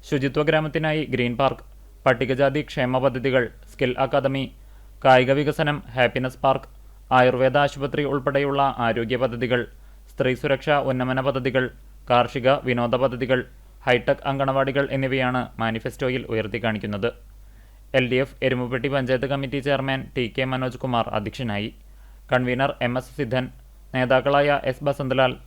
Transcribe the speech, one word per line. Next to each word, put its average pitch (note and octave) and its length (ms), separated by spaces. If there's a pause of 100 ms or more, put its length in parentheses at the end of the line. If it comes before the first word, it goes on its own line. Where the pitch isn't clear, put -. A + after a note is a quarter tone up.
ശുചിത്വ C#3 400
ഗ്രാമത്തിനായി D#3 540 (100)
ഗ്രീൻ B2 260
പാർക്ക്, D3 260 (400)
പട്ടികജാതി C3 640
ക്ഷേമ B2+ 360
പദ്ധതികൾ, B2+ 380 (280)
സ്കിൽ B2+ 200 (140)
അക്കാദമി, C3+ 400 (600)
കായിക C3 340
വികസനം, D3 400 (160)
ഹാപ്പിനെസ് B2+ 500
പാർക്ക്, C3+ 260 (480)
ആയുർവേദ B2+ 460
ആശുപത്രി C#3 460
ഉൾപ്പെടെയുള്ള C#3 520 (240)
ആരോഗ്യ A#2 360
പദ്ധതികൾ, B2 380 (500)
സ്ത്രീ B2+ 300
സുരക്ഷാ D3 360 (140)
ഉന്നമന B2+ 360
പദ്ധതികൾ, C3 380 (460)
കാർഷിക A#2+ 380 (200)
വിനോദ A#2+ 340
പദ്ധതികൾ, B2+ 380 (460)
ഹൈടെക് B2+ 440
അങ്കണവാടികൾ C3+ 540 (120)
എന്നിവയാണ് C3 460 (180)
മാനിഫെസ്റ്റോയിൽ A#2 720
ഉയർത്തിക്കാണിക്കുന്നത്. G#2+ 800 (880)
എൽ B2+ 120
ഡി B2+ 120
എഫ് - 140 (100)
എരുമപ്പെട്ടി B2 480
പഞ്ചായത്ത് C3 360
കമ്മിറ്റി C#3 360
ചെയർമാൻ C3+ 340 (160)
ടി B2+ 80 (100)
കെ C3+ 160
മനോജ് C3 320
കുമാർ A#2+ 240 (100)
അധ്യക്ഷനായി. G#2+ 540 (640)
കൺവീനർ B2+ 400 (140)
എം A#2+ 140
എസ് - 160
സിദ്ധൻ, B2+ 300 (480)
നേതാക്കളായ C#3 680 (100)
എസ് C3 160
ബസന്തലാൽ C3 460 (140)